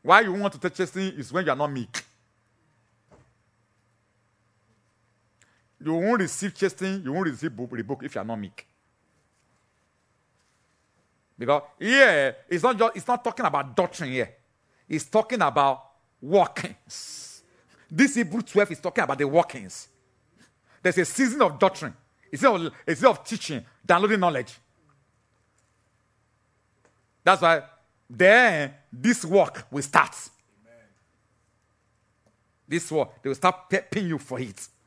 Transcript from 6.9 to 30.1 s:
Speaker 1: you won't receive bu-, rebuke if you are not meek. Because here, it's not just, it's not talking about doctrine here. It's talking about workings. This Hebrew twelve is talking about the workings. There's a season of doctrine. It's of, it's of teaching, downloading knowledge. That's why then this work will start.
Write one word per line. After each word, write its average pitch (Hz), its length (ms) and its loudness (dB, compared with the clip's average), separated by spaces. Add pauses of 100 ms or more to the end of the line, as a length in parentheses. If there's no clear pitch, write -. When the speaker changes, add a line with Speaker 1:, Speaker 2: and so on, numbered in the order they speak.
Speaker 1:
you 135 100 -6
won't 185 140 -2
receive 127 280 -6
bu-, 117 140 -10
rebuke 123 340 -8
if - 120 -12
you 101 60 -6
are 101 40 -8
not 110 140 -8
meek. - 280 -14 (2750)
Because 139 240 0 (180)
here, 196 560 4 (140)
it's 170 140 -2
not 247 140 2
just, 226 200 0
it's - 100 -10
not 247 160 -2
talking 226 220 -4
about 139 300 -2
doctrine 175 360 -2
here. 127 220 -4 (540)
It's 156 180 -6
talking 220 360 0
about 139 420 0 (380)
workings. - 1200 -4 (460)
This 185 260 2
Hebrew 220 260 -2
twelve 202 300 2
is 147 80 -10
talking 180 240 -2
about 139 140 -2
the 143 100 0
workings. 135 600 -2 (960)
There's 180 160 0
a 180 80 2
season 262 360 -2
of 156 180 2
doctrine. 185 340 0 (380)
It's 151 120 -6
of, 185 280 2 (140)
it's 165 180 -2
of 247 200 4
teaching, 156 400 -8 (220)
downloading 196 340 2
knowledge. 147 340 -2 (2750)
That's 185 180 6
why 165 220 4 (440)
then 180 680 4 (200)
this 139 320 -2
work 170 460 0
will 139 100 -4
start. - 340 2 (480)